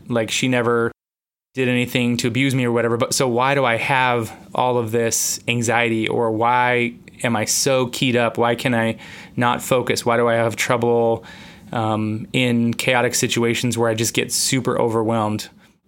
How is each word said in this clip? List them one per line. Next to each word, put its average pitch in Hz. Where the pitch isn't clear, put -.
like, 117
she -
never 117
did 127
anything 123
to 127
abuse 127
me 127
or 120
whatever. 117
But 127
so 139
why 127
do 139
I 117
have 123
all 123
of 113
this 117
anxiety, 117
or 117
why 120
am 117
I 107
so 131
keyed 123
up? 117
Why 117
can 120
I 113
not 120
focus? 123
Why 117
do 120
I 117
have 117
trouble, 117
um, 110
in 120
chaotic 123
situations 117
where 117
I 113
just 113
get -
super -
overwhelmed?" 113